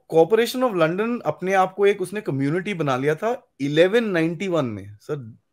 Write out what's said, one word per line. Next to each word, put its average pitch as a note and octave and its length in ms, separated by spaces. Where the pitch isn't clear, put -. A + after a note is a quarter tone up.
Corporation A3+ 560
of F#3 120
London G#3 400
अपने F3+ 320
आप F#3 200
को G3+ 120
एक G3+ 160
उसने G3+ 180
कम्युनिटी E3+ 540
बना D3 220
लिया C#3+ 180
था A3+ 460
इलेवन F3 440
नाइंटी E3+ 440
वन E3 160
में G2+ 360
सर, B2+ 360